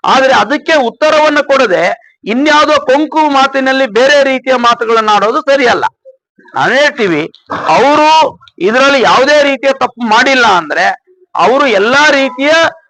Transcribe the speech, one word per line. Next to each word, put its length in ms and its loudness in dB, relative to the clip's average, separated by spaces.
ಆದ್ರೆ 280 2
ಅದಕ್ಕೆ 400 -2
ಉತ್ತರವನ್ನು 680 0
ಕೊಡದೆ 720 -2
ಇನ್ಯಾವುದೋ 600 0
ಕೊಂಕು 320 -2
ಮಾತಿನಲ್ಲಿ 680 0
ಬೇರೆ 360 2
ರೀತಿಯ 320 -2
ಮಾತುಗಳನ್ನ 540 0
ಆಡೋದು 320 0
ಸರಿಯಲ್ಲ. 440 0
ನಾವ್ 180 -2
ಹೇಳ್ತೀವಿ, 580 -2
ಅವರು 720 2
ಇದರಲ್ಲಿ 420 0
ಯಾವುದೇ 420 2
ರೀತಿಯ 280 0
ತಪ್ಪು 360 -4
ಮಾಡಿಲ್ಲ 400 2
ಅಂದ್ರೆ 380 -2
ಅವರು 320 0
ಎಲ್ಲಾ 420 2
ರೀತಿಯ 420 -2